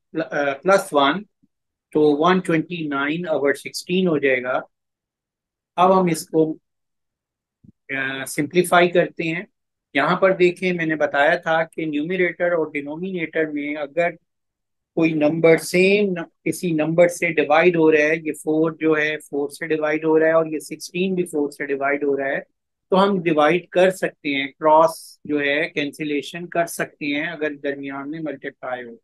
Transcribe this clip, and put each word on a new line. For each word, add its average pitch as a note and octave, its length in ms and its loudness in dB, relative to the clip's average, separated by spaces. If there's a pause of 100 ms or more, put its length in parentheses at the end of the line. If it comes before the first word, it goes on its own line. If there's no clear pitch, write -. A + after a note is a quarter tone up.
(120)
प्ल-, D#3+ 120 -6
अ, C#3+ 300 -2
plus F#3+ 400 0
one, D3 320 2 (680)
तो D3+ 220 4
वन F3 240 4
ट्वेंटी E3 480 -2
नाइन D3 400 -4
over C#3+ 280 0
sixteen F#3 520 -4
हो D#3+ 120 2
जाएगा। C3 420 -2 (1160)
अब F3+ 140 6
हम F#3 180 4
इसको, D#3+ 420 0 (1400)
अ, C3+ 340 -6
simplify F3 640 2
करते F3 360 0
हैं। E3 220 -4 (500)
यहाँ D3 260 2
पर F#3+ 160 4
देखें, F3+ 360 2
मैंने D#3+ 220 -2
बताया D3 440 2
था E3 240 0
कि E3 220 -8
numerator F3 720 -2
और D#3 160 -2
denominator D#3 800 -6
में D3 240 -6
अगर D#3 420 -4 (800)
कोई E3 160 2
number D#3+ 440 4
same F#3+ 640 2
न-, E3 40 -8 (200)
किसी E3+ 300 -4
number D#3+ 340 4
से E3+ 260 -2
divide D#3+ 440 4
हो D#3+ 120 6
रहा D3+ 140 4
है, D#3 140 2
ये D#3 160 -6
फ़ोर D#3 480 -2
जो D#3 140 2
है D3+ 220 0
फ़ोर C#3+ 340 -6
से E3 160 -10
divide D#3 380 -2
हो D#3 120 4
रहा D#3+ 120 4
है E3 60 2
और D#3+ 180 0
ये D3+ 60 -6
सिक्सटीन F3+ 560 -6
भी F3 80 0
फ़ोर D3 280 -4
से - 140 -10
divide C#3 380 -2
हो C#3 120 0
रहा C#3 120 -4
है, D3+ 120 -4 (520)
तो G3 60 4
हम G3 240 4
divide D#3+ 480 2
कर F#3 220 4
सकते - 380 -6
हैं, C#3 220 -2
cross D#3 760 2
जो D3 120 -2
है D3 280 0
cancellation D3+ 800 -6
कर E3+ 200 -2
सकते - 380 -8
हैं D3 220 -4
अगर D3+ 280 -6
दरमियान C#3 540 -8
में D#3+ 140 -10
multiply C3+ 600 -10
हो। A#2 200 -16